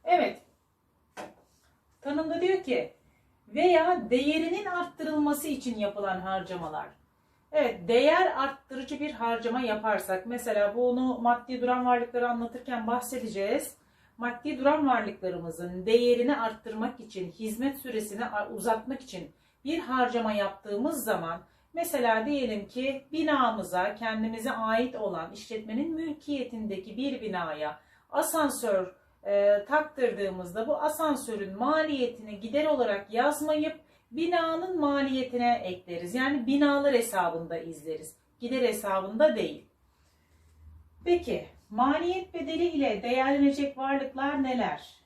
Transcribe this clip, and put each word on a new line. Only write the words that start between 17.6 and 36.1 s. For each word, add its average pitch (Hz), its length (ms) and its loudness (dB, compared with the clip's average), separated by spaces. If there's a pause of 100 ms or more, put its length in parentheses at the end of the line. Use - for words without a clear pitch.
süresini 220 480 -6
a-, 208 240 -4
uzatmak 226 520 -2
için 170 300 -12 (340)
bir 320 140 -2
harcama 233 540 0
yaptığımız 214 720 -2
zaman, 170 380 -2 (320)
mesela 240 520 0
diyelim 240 420 -2
ki 262 440 -4
binamıza, 220 840 0
kendimize 220 560 -4
ait 226 440 0
olan - 380 -4
işletmenin 220 600 -6
mülkiyetindeki 240 1040 -6
bir 262 240 -4
binaya 156 580 -6 (320)
asansör, 247 840 0 (300)
e, 202 400 4
taktırdığımızda 208 1040 -2
bu 294 80 2
asansörün 269 840 -2
maliyetini 247 840 0
gider 262 260 0
olarak 226 480 2
yazmayıp 302 640 0 (320)
binanın 339 680 0
maliyetine 262 840 2
ekleriz. 180 520 -8